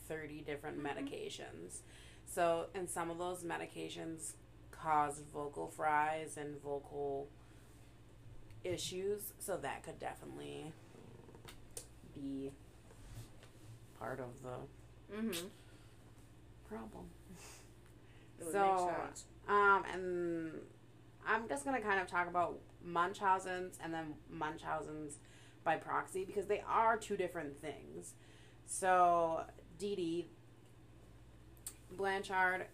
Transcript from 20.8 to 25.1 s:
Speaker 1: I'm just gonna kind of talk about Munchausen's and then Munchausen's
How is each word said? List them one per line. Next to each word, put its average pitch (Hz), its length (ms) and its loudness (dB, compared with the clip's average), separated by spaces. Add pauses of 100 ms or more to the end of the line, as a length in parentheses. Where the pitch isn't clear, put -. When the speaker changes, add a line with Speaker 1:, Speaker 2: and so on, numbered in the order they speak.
Speaker 1:
I'm 220 220 2
just 277 160 -2
gonna 269 160 2
kind 202 200 4
of 180 80 0
talk 175 180 2
about 175 320 2 (240)
Munchausen's 185 1000 2
and 165 120 -4
then 160 200 -4 (160)
Munchausen's 156 880 -4 (440)